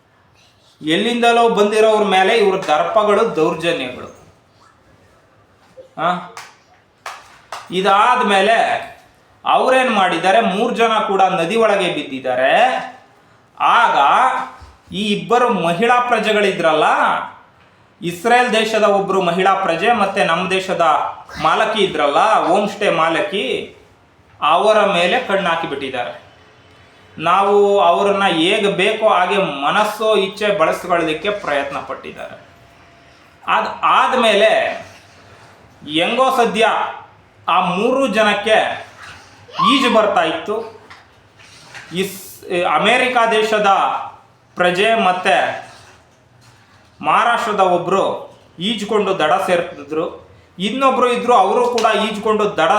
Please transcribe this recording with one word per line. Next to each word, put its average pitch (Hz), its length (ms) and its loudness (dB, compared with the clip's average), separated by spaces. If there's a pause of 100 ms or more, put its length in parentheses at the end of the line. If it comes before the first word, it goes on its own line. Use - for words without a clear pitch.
(840)
ಎಲ್ಲಿಂದಲೋ 233 680 2
ಬಂದಿರೋರ 214 560 2
ಮೇಲೆ 190 340 2
ಇವ್ರ 190 220 2
ದರ್ಪಗಳು, 202 760 0
ದೌರ್ಜನ್ಯಗಳು. 160 800 -4 (1800)
ಆ, 170 360 -4 (1400)
ಇದಾದ್ಮೇಲೆ 202 880 2 (880)
ಅವ್ರೇನ್ 240 460 2
ಮಾಡಿದ್ದಾರೆ, 185 500 2
ಮೂರು 214 340 -2
ಜನ 226 180 2 (140)
ಕೂಡ 190 160 0
ನದಿ 185 340 0
ಒಳಗೆ 202 380 2
ಬಿದ್ದಿದ್ದಾರೆ. 135 720 0 (960)
ಆಗ 196 380 2 (960)
ಈ 196 100 -4
ಇಬ್ಬರು 214 480 0
ಮಹಿಳಾ 196 480 2
ಪ್ರಜೆಗಳಿದ್ರಲ್ಲ, 196 840 0 (1160)
ಇಸ್ರೇಲ್ 233 500 0
ದೇಶದ 220 300 0
ಒಬ್ರು 190 400 2
ಮಹಿಳಾ 180 320 2
ಪ್ರಜೆ 185 380 0
ಮತ್ತೆ 202 320 0
ನಮ್ಮ 180 260 -2
ದೇಶದ 185 300 -2 (640)
ಮಾಲಕಿ 208 420 0
ಇದ್ರಲ್ಲ, 156 640 0
ಹೋಮ್ 202 220 0
ಸ್ಟೇ 208 220 -2
ಮಾಲಕಿ, 165 880 -4 (680)
ಅವರ 190 500 2
ಮೇಲೆ 185 280 0
ಕಣ್ಣು 185 300 -2
ಹಾಕಿಬಿಟ್ಟಿದ್ದಾರೆ. 135 720 -6 (960)
ನಾವು 202 600 2
ಅವರನ್ನ 196 440 2
ಹೇಗೆ 185 460 2
ಬೇಕೋ 214 380 0
ಹಾಗೆ 185 300 2
ಮನಸ್ಸೋ 190 760 -2
ಇಚ್ಛೆ 196 420 -2
ಬಳಸ್ಕೊಳ್ಳೋದಕ್ಕೆ 160 720 -2
ಪ್ರಯತ್ನ 139 480 -4
ಪಟ್ಟಿದ್ದಾರೆ. - 640 -14 (1040)
ಅದ್ - 220 0 (140)
ಆದ್ಮೇಲೆ 196 880 2 (1200)
ಹೆಂಗೋ 233 360 0
ಸದ್ಯ 220 380 2 (800)
ಆ 175 120 2
ಮೂರು 220 460 0
ಜನಕ್ಕೆ 208 800 0 (840)
ಈಜು 269 220 0
ಬರ್ತಾ 208 280 2
ಇತ್ತು. - 580 -6 (1120)
ಇಸ್-, - 680 -6
ಅಮೇರಿಕಾ 226 640 2
ದೇಶದ 214 400 0 (920)
ಪ್ರಜೆ 180 380 0
ಮತ್ತೆ 180 760 0 (1300)
ಮಹಾರಾಷ್ಟ್ರದ 208 600 0
ಒಬ್ರು 180 680 0 (280)
ಈಜ್ಕೊಂಡು 202 600 -2
ದಡ 151 140 2
ಸೇರ್ತಿದ್ರು. 160 960 -4 (280)
ಇನ್ನೊಬ್ರು 247 540 0
ಇದ್ರು, 233 220 0
ಅವರು 233 340 2
ಕೂಡ 220 280 0 (140)
ಈಜ್ಕೊಂಡು 214 460 -2
ದಡ 160 220 0